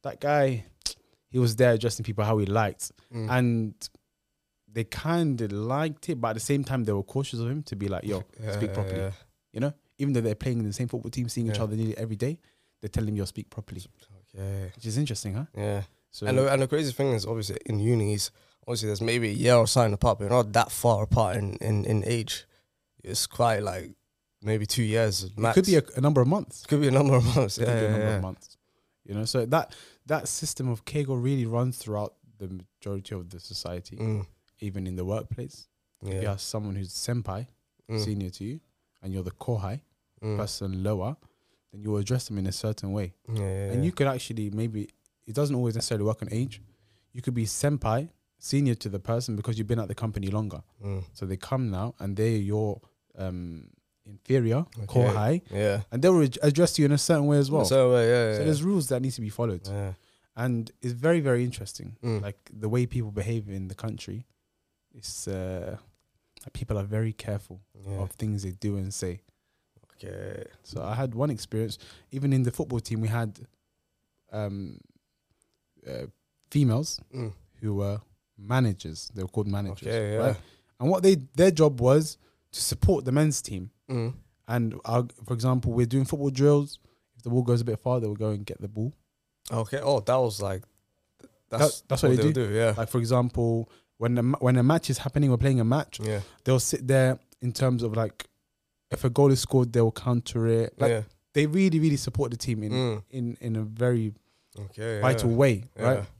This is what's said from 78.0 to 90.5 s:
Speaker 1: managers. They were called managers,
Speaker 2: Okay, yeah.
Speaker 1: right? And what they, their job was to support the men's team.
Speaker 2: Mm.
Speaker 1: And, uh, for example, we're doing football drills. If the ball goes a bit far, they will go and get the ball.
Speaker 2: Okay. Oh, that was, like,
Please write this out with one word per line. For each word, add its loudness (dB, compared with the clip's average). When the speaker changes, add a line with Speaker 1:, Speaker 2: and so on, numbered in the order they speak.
Speaker 1:
managers. -2
They -6
were -6
called -4
managers, -4
Speaker 2:
Okay, -2
yeah. 0
Speaker 1:
right? 2
And 0
what 2
they, 8
their 8
job 4
was 4
to -8
support 2
the 0
men's 4
team. -8
Speaker 2:
Mm. -2
Speaker 1:
And, 0
uh, 2
for -4
example, 2
we're 4
doing 2
football -2
drills. 4
If -20
the -6
ball 2
goes 4
a -2
bit -2
far, 0
they -2
will -2
go -2
and -4
get -12
the -8
ball. -4
Speaker 2:
Okay. -4
Oh, 2
that 2
was, 0
like, -4